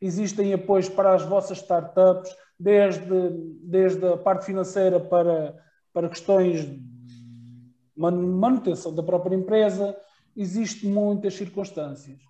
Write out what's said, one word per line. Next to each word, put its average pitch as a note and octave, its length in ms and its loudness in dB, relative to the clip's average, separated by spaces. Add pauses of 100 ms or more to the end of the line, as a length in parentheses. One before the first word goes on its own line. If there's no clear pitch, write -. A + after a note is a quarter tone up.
Existem G3 540 -2
apoios F#3+ 340 0
para F#3+ 260 4
as E3+ 80 2
vossas F#3 360 -4
startups, F#3 760 2 (240)
desde, F#3 720 2 (320)
desde F#3 440 2
a F3 100 2
parte F#3+ 280 0
financeira F#3 540 0
para, E3 580 0 (360)
para E3+ 160 -2
questões F3+ 560 2
de C3+ 180 -14 (1120)
man-, E3+ 140 0
manutenção F3+ 840 0
da E3 80 -4
própria F3+ 340 0
empresa. G3+ 600 0 (400)
Existem G3+ 540 -4
muitas G3+ 440 0
circunstâncias. D3+ 960 -10